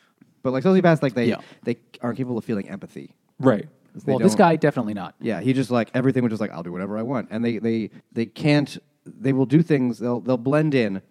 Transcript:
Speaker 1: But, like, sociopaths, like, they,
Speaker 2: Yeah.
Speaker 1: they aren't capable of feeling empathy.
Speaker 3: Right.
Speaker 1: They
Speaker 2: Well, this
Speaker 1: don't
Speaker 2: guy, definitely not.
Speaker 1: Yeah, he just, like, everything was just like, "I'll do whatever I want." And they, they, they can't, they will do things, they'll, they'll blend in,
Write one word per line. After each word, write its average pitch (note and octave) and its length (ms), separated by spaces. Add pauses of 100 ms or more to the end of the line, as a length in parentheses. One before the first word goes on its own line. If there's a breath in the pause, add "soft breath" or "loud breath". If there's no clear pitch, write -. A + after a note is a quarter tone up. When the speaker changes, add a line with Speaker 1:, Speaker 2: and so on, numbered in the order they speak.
(440)
Speaker 1:
But, B2+ 80
like, C3 140
sociopaths, F3+ 360
like, C3+ 140
they, A#2+ 120
Speaker 2:
Yeah. G#2+ 100 (260 loud breath)
Speaker 1:
they A#2+ 140 (240)
aren't A#2+ 160
capable B2 200
of G#2 60
feeling G2+ 260
empathy. E2 460 (240)
Speaker 3:
Right. G#2 280 (280)
Speaker 1:
They - 160
Speaker 2:
Well, C3 80
this F#3+ 140
Speaker 1:
don't G#3+ 60
Speaker 2:
guy, E3+ 180
definitely B2+ 360
not. F2+ 280
Speaker 1:
Yeah, G#2+ 180
he B2 140
just, B2+ 180
like, A#2 240
everything B2+ 280
was A#2+ 80
just G#2+ 100
like, G#2 100
"I'll E2 120
do F2 80
whatever G2 280
I - 20
want." A#2+ 300
And A#2 120
they, A#2 140
they, A2+ 320 (220 loud breath)
they A2+ 160
can't, D3 500 (280)
they C3 280
will C3 140
do D3+ 160
things, B2+ 340
they'll, A#2+ 220
they'll B2 180
blend C#3+ 380
in, G2+ 360